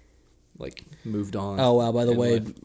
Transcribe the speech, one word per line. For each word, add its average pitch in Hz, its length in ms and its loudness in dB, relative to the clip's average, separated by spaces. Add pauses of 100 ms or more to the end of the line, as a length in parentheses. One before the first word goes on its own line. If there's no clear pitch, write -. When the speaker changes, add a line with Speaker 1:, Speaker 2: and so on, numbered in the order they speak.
(580)
Speaker 1:
like, - 260 -14 (220)
moved 104 300 -6
on. 98 240 -6
Speaker 2:
Oh, 123 140 4
wow, 117 180 2
by 120 140 0
the 120 80 2
Speaker 1:
in 120 40 2
Speaker 2:
way, 120 220 2
Speaker 1:
life. 107 140 -8 (120)